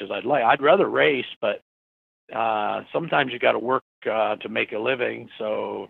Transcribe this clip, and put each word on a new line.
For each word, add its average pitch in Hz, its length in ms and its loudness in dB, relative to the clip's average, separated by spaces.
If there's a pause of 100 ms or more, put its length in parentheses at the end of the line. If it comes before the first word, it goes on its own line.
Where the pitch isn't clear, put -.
as 98 80 -10
I'd 101 140 -6
like. 131 200 0
I'd 139 180 4
rather 160 260 6
race, 131 380 2 (140)
but, 104 200 -2 (720)
uh, 107 500 -2 (100)
sometimes 151 400 0
you 123 80 -10
gotta 117 180 4
work, 123 240 0 (260)
uh, 107 280 0
to 107 120 -12
make 113 240 -4
a 107 60 -4
living, 117 500 -4 (100)
so 104 500 -4